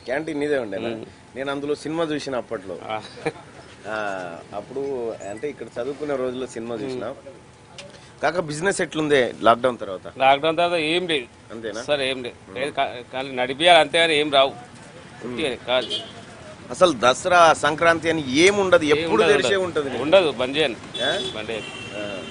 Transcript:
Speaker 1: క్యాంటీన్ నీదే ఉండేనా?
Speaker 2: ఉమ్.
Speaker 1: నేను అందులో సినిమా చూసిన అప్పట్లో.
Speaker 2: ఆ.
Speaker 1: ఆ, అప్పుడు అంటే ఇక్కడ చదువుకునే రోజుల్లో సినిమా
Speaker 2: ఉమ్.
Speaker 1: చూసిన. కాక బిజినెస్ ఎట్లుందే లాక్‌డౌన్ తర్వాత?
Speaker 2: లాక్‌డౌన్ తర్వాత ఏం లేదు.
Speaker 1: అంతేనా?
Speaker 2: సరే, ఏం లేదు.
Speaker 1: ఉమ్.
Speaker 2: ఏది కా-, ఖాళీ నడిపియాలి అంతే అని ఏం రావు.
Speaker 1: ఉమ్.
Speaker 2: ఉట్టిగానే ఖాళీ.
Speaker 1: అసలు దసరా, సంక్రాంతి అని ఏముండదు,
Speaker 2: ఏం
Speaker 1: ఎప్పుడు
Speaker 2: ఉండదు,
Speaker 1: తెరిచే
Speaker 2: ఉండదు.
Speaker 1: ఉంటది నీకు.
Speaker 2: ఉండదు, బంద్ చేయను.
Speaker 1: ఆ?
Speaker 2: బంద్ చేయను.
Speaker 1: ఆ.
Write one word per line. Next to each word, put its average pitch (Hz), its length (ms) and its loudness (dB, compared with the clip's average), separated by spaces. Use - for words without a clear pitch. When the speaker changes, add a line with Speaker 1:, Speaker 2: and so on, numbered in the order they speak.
Speaker 1:
క్యాంటీన్ 147 360 -4
నీదే 147 180 0
ఉండేనా? 104 300 -6
Speaker 2:
ఉమ్. 113 160 -8
Speaker 1:
నేను 135 140 -6
అందులో 143 240 -4
సినిమా 160 300 -4
చూసిన 139 320 -6
అప్పట్లో. 95 420 -8
Speaker 2:
ఆ. 110 120 -6
Speaker 1:
ఆ, 110 80 -6
అప్పుడు 123 600 -8
అంటే 110 180 -10
ఇక్కడ 123 180 -12
చదువుకునే 139 500 -8
రోజుల్లో 127 300 -4
సినిమా 120 280 -10
Speaker 2:
ఉమ్. 131 100 -8
Speaker 1:
చూసిన. 127 300 -8
కాక 160 180 2
బిజినెస్ 165 400 -2
ఎట్లుందే 147 600 2
లాక్‌డౌన్ 120 380 4
తర్వాత? 98 220 -10
Speaker 2:
లాక్‌డౌన్ 139 380 4
తర్వాత 175 240 0
ఏం 165 260 0
లేదు. 165 200 -2
Speaker 1:
అంతేనా? 110 300 -8
Speaker 2:
సరే, 139 280 0
ఏం 131 120 -6
లేదు. 98 280 -14
Speaker 1:
ఉమ్. 95 80 -12
Speaker 2:
ఏది 143 120 -4
కా-, 131 240 -4
ఖాళీ 135 200 -8
నడిపియాలి 139 460 4
అంతే 151 220 2
అని 165 140 2
ఏం 147 180 0
రావు. 135 180 4
Speaker 1:
ఉమ్. - 800 -16
Speaker 2:
ఉట్టిగానే 123 260 -4
ఖాళీ. - 460 -2
Speaker 1:
అసలు 165 260 4
దసరా, 160 560 6
సంక్రాంతి 156 580 2
అని 160 140 0
ఏముండదు, 185 480 6
Speaker 2:
ఏం 147 120 4
Speaker 1:
ఎప్పుడు 165 260 2
Speaker 2:
ఉండదు, - 140 6
Speaker 1:
తెరిచే - 200 2
Speaker 2:
ఉండదు. 180 220 -2
Speaker 1:
ఉంటది 139 140 -4
నీకు. 123 100 -4
Speaker 2:
ఉండదు, 160 280 6
బంద్ 127 260 -2
చేయను. 143 180 0
Speaker 1:
ఆ? 165 160 -2
Speaker 2:
బంద్ 110 140 -8
చేయను. 110 140 -6
Speaker 1:
ఆ. 101 340 -10